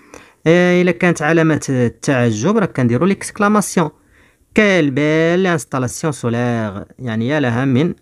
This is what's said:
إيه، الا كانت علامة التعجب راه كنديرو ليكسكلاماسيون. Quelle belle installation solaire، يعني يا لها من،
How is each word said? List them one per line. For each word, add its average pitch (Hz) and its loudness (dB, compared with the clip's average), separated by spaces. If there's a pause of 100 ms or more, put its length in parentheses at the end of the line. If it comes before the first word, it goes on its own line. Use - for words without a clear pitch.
(460)
إيه، 180 4
الا 180 2
كانت 175 0
علامة 156 2
التعجب 123 0
راه 202 2
كنديرو 123 0
ليكسكلاماسيون. 196 0 (680)
Quelle 190 2
belle 160 0
installation 131 -4 (100)
solaire، 117 -4 (140)
يعني 113 -4
يا 151 0
لها 123 0
من، 139 2